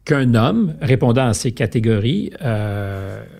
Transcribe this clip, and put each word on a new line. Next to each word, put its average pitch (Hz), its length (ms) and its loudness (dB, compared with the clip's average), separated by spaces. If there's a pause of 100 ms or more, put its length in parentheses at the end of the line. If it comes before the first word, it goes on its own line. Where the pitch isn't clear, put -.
qu'un 135 300 2
homme 165 480 2
répondant 131 440 2
à 110 80 2
ces 123 180 -4
catégories, 117 760 0 (120)
euh, 101 800 -6 (180)